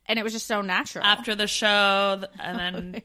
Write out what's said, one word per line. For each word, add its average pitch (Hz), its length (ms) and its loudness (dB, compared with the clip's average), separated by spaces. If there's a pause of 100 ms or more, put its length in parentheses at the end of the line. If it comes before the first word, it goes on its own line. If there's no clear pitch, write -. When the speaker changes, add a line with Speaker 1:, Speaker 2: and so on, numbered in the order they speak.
Speaker 1:
and 220 100 0
it 220 60 -2
was 220 100 -4
just 220 140 -8
so 208 140 0
natural. 190 440 -2
Speaker 2:
After 208 300 2
the 208 120 -2
show, 202 720 4
th-, 190 200 -10
and 180 200 -6
Speaker 1:
<laughs> 180 340 -4
Speaker 2:
then 190 120 -10